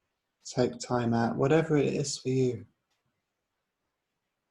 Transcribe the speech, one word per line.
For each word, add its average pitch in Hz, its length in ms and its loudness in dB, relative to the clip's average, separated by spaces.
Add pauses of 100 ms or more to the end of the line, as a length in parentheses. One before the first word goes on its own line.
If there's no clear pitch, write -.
(460)
take - 340 0
time 117 340 0
out, 117 240 0
whatever 151 400 2
it 135 160 2
is - 240 -4
for - 120 -6
you. 127 360 0 (1900)